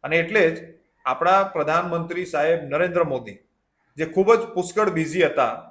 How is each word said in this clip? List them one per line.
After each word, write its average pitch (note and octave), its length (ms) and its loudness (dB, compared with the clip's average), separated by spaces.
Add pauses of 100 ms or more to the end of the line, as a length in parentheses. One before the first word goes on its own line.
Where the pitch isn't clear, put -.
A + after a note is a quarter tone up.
અને D3+ 160 -2
એટલે F#3 220 0 (100)
જ D#3+ 60 -8 (480)
આપણા F3+ 380 2
પ્રધાનમંત્રી E3+ 800 -2
સાહેબ D#3 380 0
નરેન્દ્ર E3+ 400 -2
મોદી, A#2+ 360 -6 (580)
જે D#3 80 -4
ખૂબ F#3+ 300 2
જ A3+ 60 0 (120)
પુષ્કળ F#3+ 360 0
બિઝી D#3+ 360 0
હતા B2 280 0 (180)